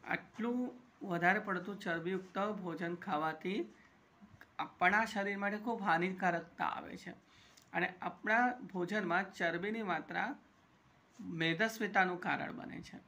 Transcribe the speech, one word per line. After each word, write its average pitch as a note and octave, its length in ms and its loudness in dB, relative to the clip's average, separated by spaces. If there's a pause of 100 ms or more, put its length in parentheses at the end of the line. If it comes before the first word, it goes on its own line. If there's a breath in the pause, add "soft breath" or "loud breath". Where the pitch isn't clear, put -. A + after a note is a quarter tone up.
આટલું - 560 -2 (420)
વધારે F3+ 380 4
પડતું F#3+ 400 -4
ચરબીયુક્ત F3+ 600 -2
ભોજન F3+ 560 -2
ખાવાથી D#3+ 800 -2 (840 loud breath)
આપણા F#3 460 4
શરીર G3+ 320 -2
માટે G3+ 200 -2
ખૂબ G#3+ 240 -2
હાનિકારકતા F3+ 840 2
આવે - 320 -6
છે - 140 -12 (600 loud breath)
અને F3 140 2 (140)
આપણા G#3+ 440 4 (140)
ભોજનમાં F#3 760 0
ચરબીની F#3+ 500 0
માત્રા F3 460 0 (920)
મેદસ્વીતાનું F#3 1000 2
કારણ D3 340 -2
બને - 280 -10
છે. - 160 -16 (100)